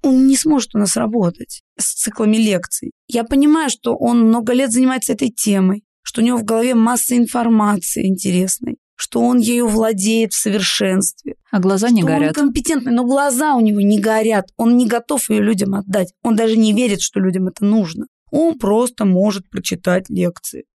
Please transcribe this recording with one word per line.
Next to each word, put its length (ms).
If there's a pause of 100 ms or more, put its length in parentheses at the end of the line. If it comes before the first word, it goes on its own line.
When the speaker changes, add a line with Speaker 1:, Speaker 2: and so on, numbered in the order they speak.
Speaker 1:
Он 260
не 80
сможет 400
у 20
нас 180
работать 640 (140)
с 180
циклами 420
лекций. 560 (160)
Я 160
понимаю, 460
что 260
он 320
много 240
лет 180
занимается 420
этой 180
темой, 520 (220)
что 160
у 40
него 120
в 80
голове 300
масса 420
информации 920
интересной, 680 (200)
что 240
он 180
ею 300
владеет 640
в 60
совершенстве. 1000 (140)
Speaker 2:
А 100
глаза 260
Speaker 1:
Что 80
Speaker 2:
не 80
Speaker 1:
он 60
Speaker 2:
горят. 260
Speaker 1:
компетентный, 580
но 120
глаза 500
у 60
него 200
не 200
горят. 460 (100)
Он 200
не 100
готов 440
её 100
людям 340
отдать. 380 (100)
Он 120
даже 220
не 160
верит, 280
что 200
людям 260
это 180
нужно. 420 (240)
Он 280
просто 460
может 440
прочитать 600
лекции. 540 (140)